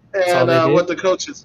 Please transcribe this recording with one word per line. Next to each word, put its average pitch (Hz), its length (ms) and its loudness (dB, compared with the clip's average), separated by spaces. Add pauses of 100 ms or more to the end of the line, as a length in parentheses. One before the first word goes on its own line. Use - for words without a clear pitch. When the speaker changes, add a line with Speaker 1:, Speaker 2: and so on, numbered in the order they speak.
(120)
Speaker 1:
That's 180 200 0
all 170 80 2
Speaker 2:
And, - 80 2
Speaker 1:
they 170 60 2
Speaker 2:
uh, 165 140 2
Speaker 1:
did. - 60 2
Speaker 2:
with 175 140 2
the 170 80 -6
coaches, 180 480 -4